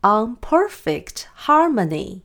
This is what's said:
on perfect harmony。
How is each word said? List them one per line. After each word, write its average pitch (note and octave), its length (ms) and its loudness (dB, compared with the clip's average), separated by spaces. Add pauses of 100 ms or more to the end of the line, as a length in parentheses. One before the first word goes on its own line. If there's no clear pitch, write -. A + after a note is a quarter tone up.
on G#3+ 400 2
perfect - 840 -2 (180)
harmony。 G#3 800 0